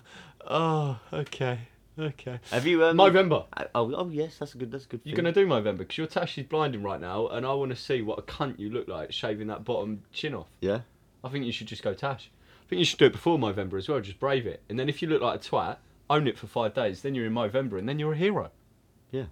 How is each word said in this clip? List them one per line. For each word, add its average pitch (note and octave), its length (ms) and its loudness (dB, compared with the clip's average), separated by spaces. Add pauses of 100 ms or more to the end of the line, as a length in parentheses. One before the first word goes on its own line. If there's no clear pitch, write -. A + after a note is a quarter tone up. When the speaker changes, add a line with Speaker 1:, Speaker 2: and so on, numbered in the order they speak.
(480)
Speaker 1:
oh, D3+ 500 2 (140)
okay, C3 460 -2 (400)
okay. C3+ 420 -8 (100)
Speaker 2:
Have B2 160 0
you, E3 180 6
um, E3 120 6
Speaker 1:
Movember. F#3 480 6 (100)
Speaker 2:
uh, - 100 -6 (100)
oh, A#2 200 0
oh, F3+ 140 -4
yes, D#3 300 -6
that's - 160 -10
a B2 40 -16
good, A#2+ 120 -6
that's C3+ 160 -10
a - 20 -20
good A#2 160 -10
Speaker 1:
You're D3+ 120 -6
Speaker 2:
thing. E3+ 80 0
Speaker 1:
gonna E3+ 100 2
do G3 120 6
Movember, G#2 400 2
'cause - 120 -8
your D#3+ 80 -2
tash E3+ 320 -4
is C3+ 80 -8
blinding C#3+ 360 0
right G2 180 -4
now, F#2+ 280 -2
and A#2 160 -4
I C3+ 80 0
wanna C3+ 240 0
see C3 240 0
what G#2+ 180 -2
a - 40 -8
cunt - 360 -6
you G#2 120 -6
look A#2 180 -4
like E2 240 -8
shaving G#2+ 360 -4
that G#2+ 160 -8
bottom G#2+ 380 -4 (100)
chin D3 220 -6
off. E2+ 120 -10 (140)
Speaker 2:
Yeah? G2+ 200 0 (420)
Speaker 1:
I B2+ 60 -10
think C3+ 160 -4
you A#2+ 80 -2
should G#2+ 140 -8
just - 160 -12
go G2+ 100 0
tash. C3+ 380 -6 (340)
I - 40 -20
think F3+ 100 -2
you E3+ 80 6
should - 140 0
do D3 60 12
it A#2 60 8
before E3+ 260 2
Movember G2 380 -2
as F#2+ 120 -4
well, C#3 120 0
just F#2+ 180 -12
brave C3+ 280 2
it. E2 240 -8
And A2+ 80 -4
then C3+ 100 0
if C#3+ 140 -4
you E3 60 -2
look D#3 120 4
like A#2 200 0
a - 100 -16
twat, G#2 260 0 (320)
own D3 180 4
it A2 120 0
for A2 80 -12
five A2 260 0
days, G#2 300 -2
then C#3 120 -4
you're A#2 120 -2
in A2+ 80 0
Movember, A2+ 440 0
and G2 100 -4
then C#3+ 100 -2
you're D3+ 160 -2
a - 20 -2
hero. E3 340 0 (600)
Speaker 2:
Yeah, C3 220 -4